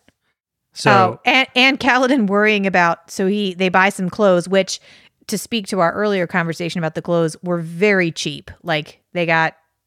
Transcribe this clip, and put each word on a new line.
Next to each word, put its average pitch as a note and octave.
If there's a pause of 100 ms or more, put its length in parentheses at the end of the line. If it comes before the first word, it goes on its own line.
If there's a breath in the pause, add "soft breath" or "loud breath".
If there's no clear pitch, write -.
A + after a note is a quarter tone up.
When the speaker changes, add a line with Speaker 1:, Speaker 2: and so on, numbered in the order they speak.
(720)
Speaker 1:
So -
Speaker 2:
Oh, G2
and, C4
and B3+
Kaladin B3+
worrying G#3
about, F3
so F#3+
he, G3+
they F#3
buy F#3+
some F#3
clothes, F#3
which, F#3+ (480 soft breath)
to G#3
speak A3
to F#3+
our E3+
earlier G3
conversation E3+
about D#3+
the E3
clothes, E3
were F3
very E3+
cheap. - (100)
Like, D#3 (120)
they F3
got D#3+ (320)